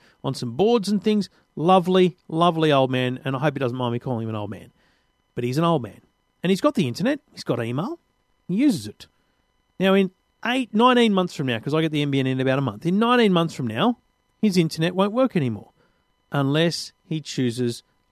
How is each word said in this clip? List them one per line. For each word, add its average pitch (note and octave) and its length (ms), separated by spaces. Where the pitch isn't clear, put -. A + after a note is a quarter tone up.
on C3+ 100
some B2 200
boards G3+ 360
and G#3 140
things. G#3 260
Lovely, F#3 640
lovely D#3+ 440
old C3+ 180
man, B2+ 340
and C3+ 120
I B2+ 40
hope D3 140
he C3+ 60
doesn't B2+ 180
mind B2 160
me A#2+ 60
calling A#2 240
him A2 60
an A2 60
old G#2 140
man. - 220
But B2 80
he's B2+ 160
an E3+ 40
old E3 200
man. G2 180
And E3+ 80
he's F#3+ 120
got D4 120
the E3 140
internet, A#3 320
he's - 120
got A#2+ 200
email, D#3 360
he F3 80
uses G3+ 320
it. - 180
Now, F#3+ 140
in G3 180
eight, B3 300
nineteen A#3+ 400
months F3+ 220
from D3 100
now, A#2+ 140
'cause C3+ 160
I D#3+ 60
get D#3+ 100
the D3+ 100
N C#3+ 80
B C3+ 100
N C3 60
in C3 140
about C3 180
a C#3+ 40
month, A2 240
in F3+ 120
nineteen A#3 360
months E3 200
from C3 140
now, D3+ 320
his G3 160
internet E3 380
won't G3+ 180
work B3+ 220
anymore B2 340
unless D3 600
he D#3+ 140
chooses B2 600